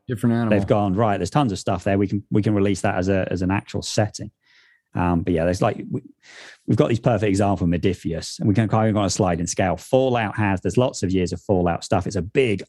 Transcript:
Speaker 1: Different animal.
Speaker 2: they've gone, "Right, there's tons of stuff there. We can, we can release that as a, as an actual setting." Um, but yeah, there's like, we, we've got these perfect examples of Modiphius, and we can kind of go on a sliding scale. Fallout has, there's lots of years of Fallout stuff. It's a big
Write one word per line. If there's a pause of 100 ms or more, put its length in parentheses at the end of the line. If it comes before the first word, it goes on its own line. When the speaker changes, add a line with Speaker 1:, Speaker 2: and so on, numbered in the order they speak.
Speaker 1:
Different
animal.
Speaker 2:
they've
gone,
"Right,
there's
tons
of
stuff
there.
We
can,
we
can
release
that
as
a,
as
an
actual
setting." (600)
Um,
but
yeah,
there's
like,
we, (640)
we've
got
these
perfect
examples
of
Modiphius,
and
we
can
kind
of
go
on
a
sliding
scale.
Fallout
has,
there's
lots
of
years
of
Fallout
stuff.
It's
a
big